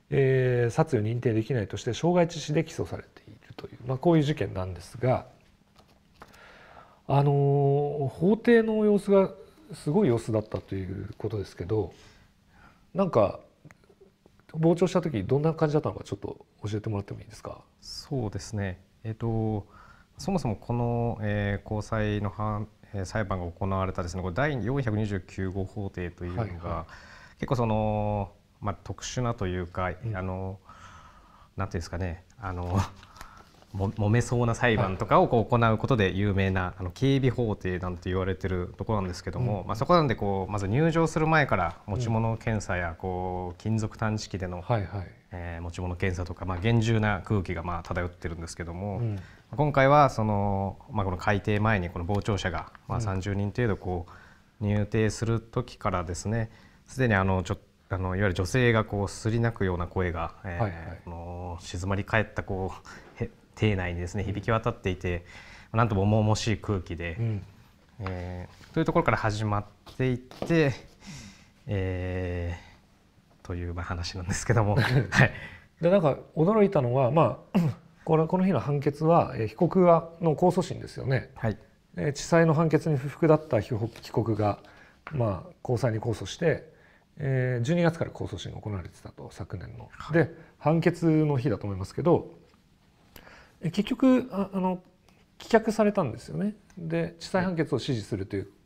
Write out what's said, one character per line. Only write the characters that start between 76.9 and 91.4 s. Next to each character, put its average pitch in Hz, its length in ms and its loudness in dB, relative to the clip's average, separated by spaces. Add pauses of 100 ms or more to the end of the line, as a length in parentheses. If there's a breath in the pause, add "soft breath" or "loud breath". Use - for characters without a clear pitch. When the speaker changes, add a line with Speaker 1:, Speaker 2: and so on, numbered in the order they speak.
Speaker 1:
は、 135 160 4
ま 143 280 4 (140)
あ、 196 60 4 (180)
<clears throat> - 260 -20
こ 160 140 2
の、 160 100 4
こ 180 120 0
の 185 60 4
日 196 60 4
の 131 80 2
判 143 200 0
決 147 260 0
は、 160 300 6
え 113 80 -2
ー、 107 40 0
被 - 80 -8
告 180 260 4
は、 165 280 6 (100)
の 160 160 2
控 175 220 4
訴 175 60 0
審 - 160 -8
で 117 80 -12
す - 100 -14
よ 120 80 -8
ね。 127 300 0
Speaker 2:
は 113 140 -2
い。 101 80 -2 (380)
Speaker 1:
え 170 140 -2
ー、 139 40 -4
地 - 100 -8
裁 165 240 6
の 151 80 4
判 160 140 4
決 156 200 2
に 147 80 2
不 135 100 -4
服 156 200 0
だ 156 80 8
っ 156 120 -4
た 113 120 2
被 95 120 -4
告、 110 160 -2 (140)
被 - 100 -16
告 110 240 0
が、 104 240 0 (520 loud breath)
ま 107 360 -2
あ、 - 140 -20
高 123 160 0
裁 117 140 2
に 110 80 -2
控 123 100 -4
訴 98 160 -4
し - 120 -12
て、 - 360 0 (440 soft breath)
え 127 440 0
ー、 - 20 0
十 160 120 0
二 175 80 2
月 170 160 2
か - 60 -2
ら - 60 -10
控 - 140 -8
訴 95 140 -8
審 - 120 -10
が - 80 -12
行 107 120 -8
わ 92 100 -6
れ 85 80 -14
て - 120 -20
た - 80 -16
と、 - 220 -16
昨 - 280 -10
年 - 180 -14
の。 113 140 -18
Speaker 2:
は - 200 -12
い。 165 60 4
Speaker 1:
で、 151 140 4 (260 loud breath)
判 160 240 2
決 170 260 2
の 156 300 4
日 123 140 0